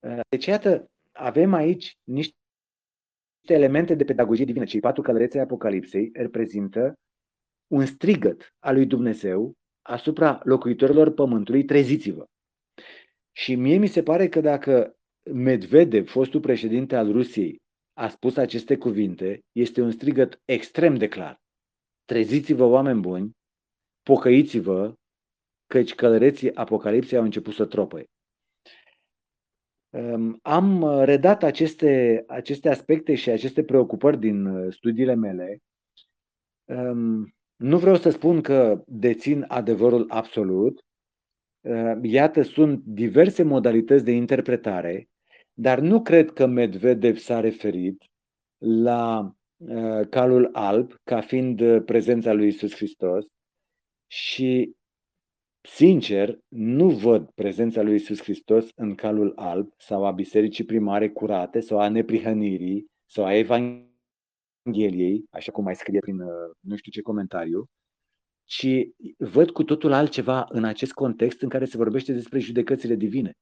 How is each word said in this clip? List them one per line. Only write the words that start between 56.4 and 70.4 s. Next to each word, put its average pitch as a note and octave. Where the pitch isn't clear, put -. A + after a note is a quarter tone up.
nu A#2+
văd A2+
prezența A2
lui G#2+
Iisus G#2
Hristos G#2+
în G#2+
calul G#2+
alb G2
sau G2
a G2
bisericii G#2
primare G#2+
curate G#2
sau A2
a G#2
neprihănirii G#2+
sau -
a F#2+
Evangheliei, A2
așa -
cum G#2
mai F#2
scrie G2+
prin, G2
uh, E2+
nu G2
știu G2+
ce G#2+
comentariu, F#2+
ci -
văd C#3+
cu -
totul D3+
altceva C3